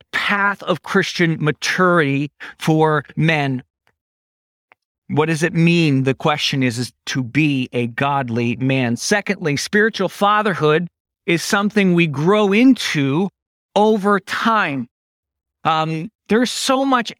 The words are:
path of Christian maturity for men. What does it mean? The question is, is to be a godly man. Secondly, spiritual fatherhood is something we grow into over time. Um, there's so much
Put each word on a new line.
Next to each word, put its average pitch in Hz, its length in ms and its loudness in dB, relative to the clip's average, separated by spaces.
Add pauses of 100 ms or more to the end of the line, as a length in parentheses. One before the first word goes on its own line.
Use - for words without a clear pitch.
(120)
path 202 500 -2
of 180 220 -4
Christian 165 580 0
maturity 147 880 0 (280)
for 156 460 2 (120)
men. 147 440 0 (1500)
What 139 180 2
does 160 160 -2
it 156 100 0
mean? 165 520 2
The 131 100 0
question 147 480 -2
is, 120 160 -2
is 123 140 -8 (140)
to 131 180 -4
be 139 480 0
a 120 160 -4
godly 120 640 -2
man. 127 420 -2
Secondly, 185 600 -4
spiritual 208 520 0
fatherhood 180 800 0 (400)
is 170 160 0
something 202 520 2
we 170 120 4
grow 190 460 2
into 190 800 2 (440)
over 208 460 2
time. 180 680 -2 (800)
Um, 160 460 -2 (180)
there's 233 220 2
so 269 340 -2
much 254 360 -2